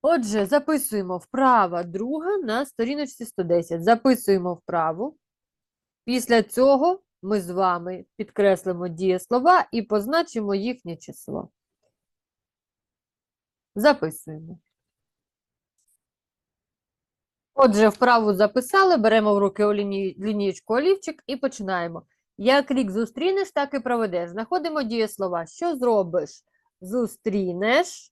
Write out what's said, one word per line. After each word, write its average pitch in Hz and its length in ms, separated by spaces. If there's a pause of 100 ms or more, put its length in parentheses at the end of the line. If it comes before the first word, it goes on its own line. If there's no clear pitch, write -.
Отже, 220 420
записуємо 220 720
вправа 214 640
друга 269 540
на 262 300
сторіночці 262 580
сто - 180
десять. 170 420
Записуємо 202 680
вправу. 170 640 (840)
Після 240 380
цього 277 600 (200)
ми 202 180
з 175 100
вами 180 540 (120)
підкреслимо 185 720
дієслова 190 840
і 226 100
позначимо 214 720
їхнє 196 420
число. - 540 (2250)
Записуємо. 165 840 (3000)
Отже, 220 340
вправу 226 460
записали, 254 600
беремо 214 380
в 202 40
руки 202 260
оліні-, 202 540
лінієчку, 202 560
олівчик 330 520
і 277 100
починаємо. 185 680 (320)
Як 269 320
рік 247 200
зустрінеш, 330 640
так 285 220
і 269 60
проведеш. 202 500
Знаходимо 302 520
дієслова. 202 640
Що 339 300
зробиш? 190 680 (360)
Зустрінеш. 208 1300